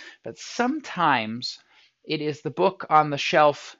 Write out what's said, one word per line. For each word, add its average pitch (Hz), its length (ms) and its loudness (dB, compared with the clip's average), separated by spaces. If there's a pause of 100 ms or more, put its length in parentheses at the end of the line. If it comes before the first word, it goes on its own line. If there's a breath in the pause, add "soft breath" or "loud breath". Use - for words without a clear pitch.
(240 loud breath)
but 117 120 -12
sometimes 147 1200 -2 (440 soft breath)
it 156 160 -4
is 147 200 -4
the 151 100 -6
book 185 400 -2
on 156 180 6
the 143 80 -4
shelf 147 640 2